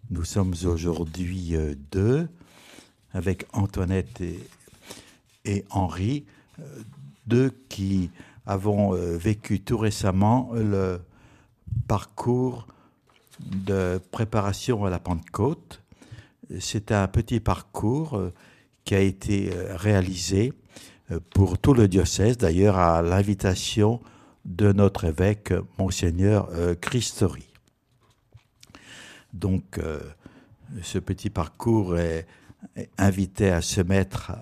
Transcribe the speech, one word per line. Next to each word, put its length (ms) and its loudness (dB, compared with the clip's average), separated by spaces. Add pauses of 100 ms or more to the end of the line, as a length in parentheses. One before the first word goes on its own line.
(100)
nous 140 -4
sommes 280 0 (140)
aujourd'hui, 880 -4
euh, 180 -2 (160)
deux, 380 0 (840)
avec 400 -4
Antoinette 640 -4
et, 200 -8 (1040)
et 240 -2
Henri, 560 -2 (320)
euh, 60 -16 (640)
deux 240 4 (200)
qui 400 0 (340)
avons, 500 2
euh, 220 -2
vécu 440 -2
tout 180 -4
récemment 760 2
le 460 0 (920)
parcours 760 -2 (760)
de 720 -2
préparation 720 -2
à 60 0
la 80 -2
Pentecôte. 840 -4 (760)
C'est 340 -4
un 160 4
petit 320 0
parcours, 800 -2
euh, 160 -6 (500)
qui 100 -2
a 60 4
été, 540 0
euh, 220 -8
réalisé, 760 2 (580)
euh, 100 -4 (140)
pour 240 4
tout 160 6
le 120 8
diocèse, 520 4
d'ailleurs 380 4
à 260 6
l'invitation 1000 2 (440)
de 280 2
notre 320 4
évêque, 480 0 (240)
Monseigneur, 760 0
euh, 220 0
Christori. 800 -4 (1800)
Donc, 460 -4
euh, 220 -6 (840)
ce 160 -6
petit 300 -6
parcours 720 0
est, 280 -2 (500)
est 200 -12
invité 540 2
à 100 4
se 200 -2
mettre 600 0